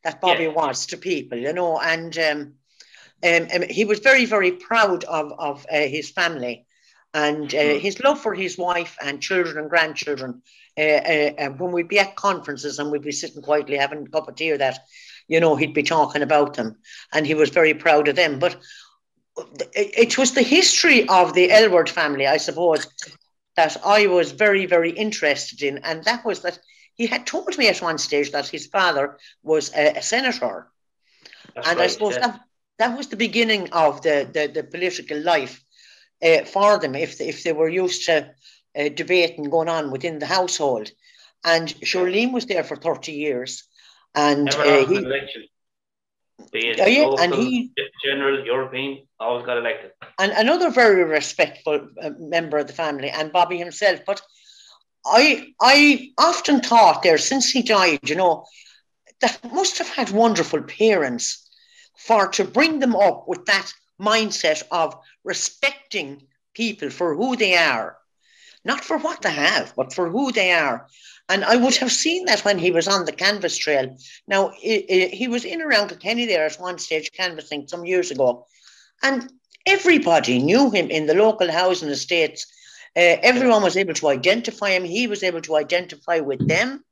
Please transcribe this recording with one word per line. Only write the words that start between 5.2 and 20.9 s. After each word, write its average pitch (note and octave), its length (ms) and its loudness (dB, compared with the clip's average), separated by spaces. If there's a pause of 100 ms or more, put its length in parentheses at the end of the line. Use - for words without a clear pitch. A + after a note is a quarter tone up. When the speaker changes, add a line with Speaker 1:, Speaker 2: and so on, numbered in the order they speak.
Speaker 1:
of, C#3+ 340 -8
uh, D#3 100 0
his D3 280 -4
family, C#3+ 560 -4 (480)
and, D3+ 400 -2
uh, - 40 0
Speaker 2:
Mm. D3 240 2
Speaker 1:
his G3+ 220 -4
love D4 160 2
for G#3+ 140 -4
his F3+ 240 -6
wife F3 460 -4
and C#3+ 180 -8
children F3 380 -2
and D3+ 100 -10
grandchildren. D3 720 -2 (360)
Uh, D3+ 40 -2
uh, D3+ 560 2
uh, C#3+ 120 -6
when E3+ 240 -8
we'd F3 160 -4
be G3+ 100 2
at G3 160 0
conferences D3 640 -6
and D3 100 -6
we'd D3 120 -4
be D3 100 -10
sitting D3 300 -10
quietly C#3+ 340 -2
having C#3 320 -4
a - 20 -20
cup D#3 200 -6
of B2+ 60 -20
tea D#3+ 180 -2
or C#3+ 40 -2
that, C3 220 -2 (480)
you D#3+ 120 2
know, D#3+ 180 4
he'd D3 160 -2
be D3 100 0
talking D3 400 0
about C#3+ 320 2
them, A2 220 -6 (360)
and D3+ 140 0
he D#3 80 0
was D3+ 140 4
very D#3+ 240 2
proud D3+ 340 2
of C#3 80 0
them. D3+ 240 0
But E3+ 160 0 (1200)
it, G3+ 220 -2
it A#3 200 4
was C4 160 2
the C#4 80 4
history D4+ 680 4